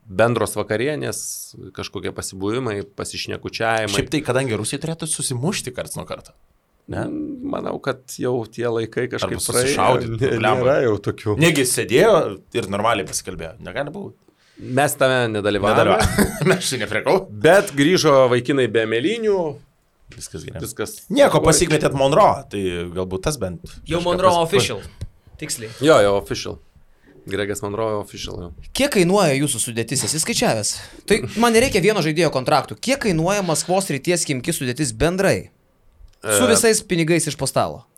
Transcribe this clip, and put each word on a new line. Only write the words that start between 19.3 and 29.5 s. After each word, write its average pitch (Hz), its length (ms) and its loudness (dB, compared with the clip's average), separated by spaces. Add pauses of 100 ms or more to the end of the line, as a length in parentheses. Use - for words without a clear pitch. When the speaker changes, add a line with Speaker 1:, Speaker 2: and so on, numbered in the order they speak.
Speaker 2:
Viskas - 340 -14
gerai. - 160 -12
Speaker 1:
Viskas - 460 -8
Speaker 2:
Nieko, 262 340 4
Speaker 1:
tvarkoj. - 80 2
Speaker 2:
pasikvietėt 151 480 2
Monroe, 139 540 4
tai 101 160 -4 (240)
galbūt 92 340 -6
tas 151 160 -2
bent 90 240 -6 (160)
Speaker 3:
Jau 160 220 -4
Speaker 2:
kažką 175 80 -2
Speaker 3:
Monroe 180 260 4
Speaker 2:
pas-, 170 80 2
Speaker 3:
official. 165 400 0 (540)
Tiksliai. 117 420 -10
Speaker 1:
Jo, 143 240 6
jo, 101 160 6
official. 98 400 -6 (680)
Gregas 98 340 -4
Monroe 107 320 -4
official, 98 480 -8
jo. 87 80 -12 (220)
Speaker 3:
Kiek 262 180 0
kainuoja 180 480 2
jūsų 139 240 -2